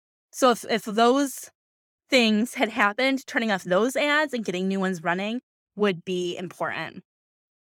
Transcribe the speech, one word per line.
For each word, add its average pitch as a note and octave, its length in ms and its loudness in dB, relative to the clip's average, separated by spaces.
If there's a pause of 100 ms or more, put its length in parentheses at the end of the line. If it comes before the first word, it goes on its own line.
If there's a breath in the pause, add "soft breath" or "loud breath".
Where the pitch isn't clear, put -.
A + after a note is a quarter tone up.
(300)
So B3+ 220 4
if, - 180 -4
if A3 140 -2
those A#3+ 680 2 (580)
things A3+ 460 2
had B3 160 0
happened, B3 560 0
turning A3+ 240 -2
off F#3+ 140 -2
those G3+ 300 2
ads D4 380 0
and A#3 120 -6
getting F#3 240 -2
new G3 120 -2
ones F#3 220 -2
running F#3+ 400 -2 (340)
would G3 280 0
be F3+ 320 -4
important. D#3+ 640 -8 (600)